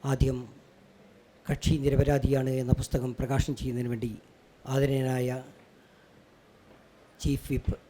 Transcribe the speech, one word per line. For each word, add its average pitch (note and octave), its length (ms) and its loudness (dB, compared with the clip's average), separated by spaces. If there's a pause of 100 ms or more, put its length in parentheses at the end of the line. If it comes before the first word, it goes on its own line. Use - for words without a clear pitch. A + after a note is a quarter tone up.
ആദ്യം C3+ 360 2 (1040)
കക്ഷി - 280 0 (100)
നിരപരാധിയാണ് C3+ 680 2 (100)
എന്ന B2 180 2
പുസ്തകം B2+ 400 -2
പ്രകാശനം C3+ 400 0
ചെയ്യുന്നതിന് B2 340 -2
വേണ്ടി A2+ 160 -4 (540)
ആദരണീയനായ C3 640 0 (1900)
ചീഫ് - 320 -2
വിപ്പ് - 240 -2 (140)